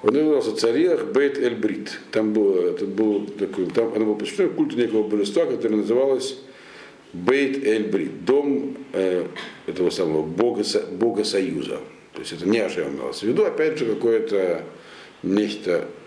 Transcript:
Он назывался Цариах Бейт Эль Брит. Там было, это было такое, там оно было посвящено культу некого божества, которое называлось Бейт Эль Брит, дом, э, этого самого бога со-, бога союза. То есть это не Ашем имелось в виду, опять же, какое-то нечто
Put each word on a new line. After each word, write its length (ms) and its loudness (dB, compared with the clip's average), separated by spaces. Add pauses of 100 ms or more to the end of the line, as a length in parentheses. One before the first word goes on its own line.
Он 120 4
назывался 420 2
Цариах 500 2
Бейт 320 0
Эль 180 0
Брит. 420 -4 (140)
Там 200 0
было, 380 4
это 140 -4
было 420 0
такое, 400 -4
там 280 0
оно 120 2
было 80 2
посвящено 360 0
культу 260 0
некого 260 2
божества, 440 2
которое 300 0
называлось 640 2 (760)
Бейт 520 2
Эль 200 4
Брит, 400 -4
дом, 520 2 (160)
э, 340 0 (400)
этого 240 0
самого 320 0
бога 420 0
со-, 220 -2
бога 380 0
союза. 540 -2 (340)
То 80 -12
есть 120 -10
это 160 -4
не 100 4
Ашем 360 -2
имелось 260 -6
в 20 -8
виду, 220 2
опять 340 0
же, 80 0
какое-то 760 2 (600)
нечто 680 0 (180)